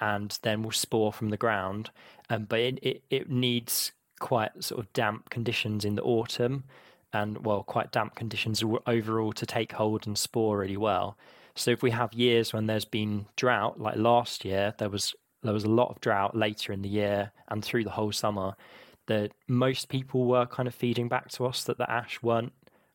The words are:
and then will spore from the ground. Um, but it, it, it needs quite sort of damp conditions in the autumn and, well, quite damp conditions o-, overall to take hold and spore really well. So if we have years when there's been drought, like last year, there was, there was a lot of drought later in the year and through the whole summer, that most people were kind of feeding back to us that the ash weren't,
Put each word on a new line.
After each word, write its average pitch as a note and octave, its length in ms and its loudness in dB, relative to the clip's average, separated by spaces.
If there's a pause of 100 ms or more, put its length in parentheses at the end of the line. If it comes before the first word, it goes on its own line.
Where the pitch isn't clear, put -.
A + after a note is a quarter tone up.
and G#2 400 -2
then A2 220 0
will A2 80 -4
spore A2 420 2
from A2 160 -4
the G#2 80 -2
ground. G#2 540 0 (380)
Um, A2 160 -2
but A2+ 140 0
it, C3 220 0
it, - 280 -2
it C3+ 200 -2
needs B2 640 0 (280)
quite - 440 -2
sort - 160 -6
of A2 140 -10
damp A2 360 0
conditions G#2+ 560 -2
in G#2 100 0
the G#2 60 -2
autumn A#2+ 600 0 (480)
and, G#2+ 340 -4
well, G#2 160 2
quite - 300 -2
damp A2 240 -2
conditions A2 480 -4
o-, A2+ 240 0
overall A2+ 460 0
to - 120 -6
take A2+ 280 -4
hold G#2+ 340 -2
and G#2 100 -4
spore G#2+ 400 0
really G2 200 -2
well. G2 400 0 (360)
So - 160 0
if A#2+ 140 2
we A#2+ 80 4
have A#2 220 0
years A#2 400 4
when A2 120 0
there's G#2+ 200 0
been G#2+ 500 -2
drought, A2+ 440 2
like G#2+ 180 -2
last A#2 460 4
year, G2 360 0
there G#2+ 100 -2
was, G2+ 240 -4 (300)
there A2 100 0
was G#2 120 0
a G#2+ 40 4
lot A#2 200 6
of - 120 -14
drought G2+ 340 2
later G#2+ 380 -2
in G2 80 -6
the G2+ 80 -4
year G2+ 420 2 (160)
and G#2+ 160 -4
through A#2+ 200 0
the G2+ 80 -4
whole G#2+ 200 -2
summer, G2+ 440 -2 (500)
that G#2+ 280 0 (140)
most C3 420 2
people C3 360 -2
were B2 220 4
kind B2+ 200 -4
of A#2+ 60 -6
feeding A#2+ 340 0
back B2 220 -2
to - 160 -2
us C3 200 -4
that A#2+ 120 -2
the B2 140 -2
ash A#2 320 -4
weren't, A#2 300 0 (420)